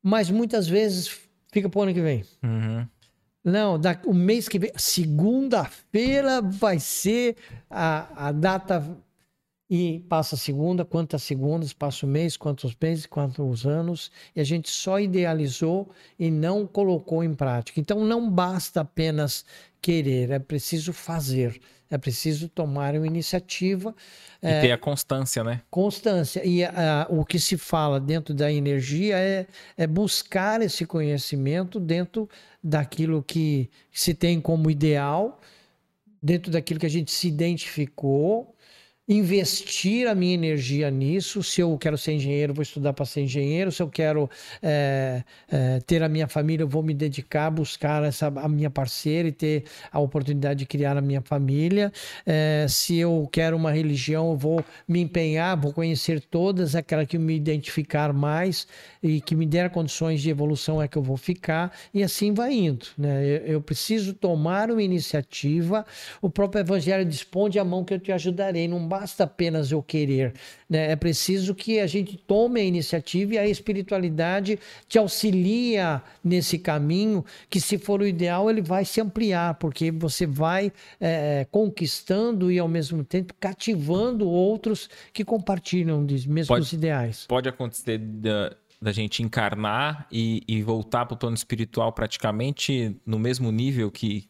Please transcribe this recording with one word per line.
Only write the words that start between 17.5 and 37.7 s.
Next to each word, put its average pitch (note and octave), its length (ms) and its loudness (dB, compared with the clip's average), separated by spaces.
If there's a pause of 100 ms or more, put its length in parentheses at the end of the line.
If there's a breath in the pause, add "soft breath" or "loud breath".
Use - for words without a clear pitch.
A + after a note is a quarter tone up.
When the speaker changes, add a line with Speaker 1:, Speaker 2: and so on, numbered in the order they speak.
Speaker 1:
Então, G#3 240 0
não A#3 260 2
basta F3+ 520 0
apenas D3+ 640 -2 (380 loud breath)
querer, C3+ 480 0
é C#3 80 0
preciso D#3 540 -4
fazer, C3 680 -2 (300 soft breath)
é C#3+ 80 -4
preciso D3+ 500 -4
tomar C#3+ 460 -2
uma D#3 140 0
iniciativa. F#3 840 -2 (480 loud breath)
Speaker 2:
E F3 60 -4
Speaker 1:
É, D#3 140 4
Speaker 2:
ter C3 100 6
a A#2+ 80 2
constância, C3+ 640 -2
né? A#2 260 -4
Speaker 1:
constância. F#3+ 800 0
E, F3 180 4
a, E3 460 0
o D#3 140 2
que F3 160 -2
se - 160 0
fala D3+ 420 0
dentro D3+ 340 -2
da D3 200 0
energia C#3+ 680 0
é, F#3+ 300 -2 (280 loud breath)
é E3 80 0
buscar G3 800 0
esse E3 240 -2
conhecimento D3+ 960 -2
dentro F3 480 -2 (340 loud breath)
daquilo D#3 580 0
que D3 480 0 (220 soft breath)
se - 240 0
tem E3+ 260 2
como D#3+ 300 2
ideal, D3+ 680 0 (840 soft breath)
dentro E3+ 300 0
daquilo D#3+ 260 -2
que E3 80 -2
a D#3 40 2
gente D#3 200 -2
se - 160 -2
identificou, D#3 1300 0 (560 soft breath)